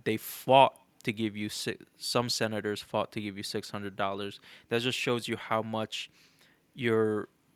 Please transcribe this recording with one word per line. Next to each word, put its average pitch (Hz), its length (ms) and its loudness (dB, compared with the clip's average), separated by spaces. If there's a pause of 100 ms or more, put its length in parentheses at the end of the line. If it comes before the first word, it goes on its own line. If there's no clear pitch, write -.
they 110 120 0
fought - 580 6 (260)
to 120 120 -2
give 104 240 -2
you 104 100 -4
si-, - 300 -6 (200)
some 123 300 0
senators 107 540 -2
fought - 280 -2
to 110 120 -8
give 101 160 -8
you 101 60 -10
six - 260 -6
hundred 101 260 -8
dollars. 101 420 -4 (300)
That 117 140 2
just 123 180 0
shows 120 300 0
you 110 80 -2
how 110 240 0
much 110 480 -4 (640)
your 110 560 2 (260)